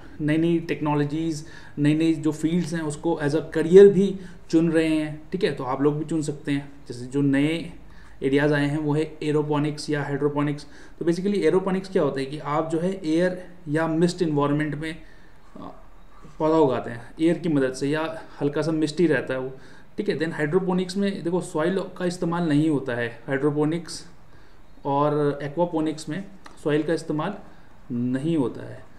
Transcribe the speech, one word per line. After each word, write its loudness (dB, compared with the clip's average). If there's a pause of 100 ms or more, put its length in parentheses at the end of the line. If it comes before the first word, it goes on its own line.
(220)
नई 2
नई 4
technologies, -2 (340)
नई 4
नई 4
जो 0
फील्ड्स 0
हैं -2
उसको -2
as 2
a 0 (160)
career 12
भी 2 (300)
चुन 4
रहे 4
हैं, -2 (100)
ठीक -4
है। 2
तो -8
आप -2
लोग 4
भी -4
चुन -2
सकते -4
हैं, -4 (160)
जैसे -12
जो 0
नए 2 (500)
एरियाज़ 4
आए 2
हैं 0
वो 0
है -2
aeroponics 0
या 0
hydroponics। -2 (320)
तो -4
basically 2
एरोपोनिक्स 2
क्या 2
होता 0
है -2
कि -8
आप -2
जो 0
है -2
एयर 0 (200)
या 0
mist 2
environment 2
में, -8 (640)
अ, -14 (640)
पौधा 4
उगाते 4
हैं -12
एयर 4
की -2
मदद 2
से -2
या -2 (200)
हल्का 0
सा 0
मिस्ट 0
ही 6
रहता 2
है -2
वो, -6 (460)
ठीक -2
है। 0
Then -2
hydroponics 0
में 0
देखो 0
soil 0
का -6
इस्तेमाल -2
नहीं 4
होता 0
है, -4
hydroponics 0 (800)
और 2
aquaponics -2
में -6 (400)
soil 2
का 0
इस्तेमाल -2 (580)
नहीं 0
होता -2
है। -14 (140)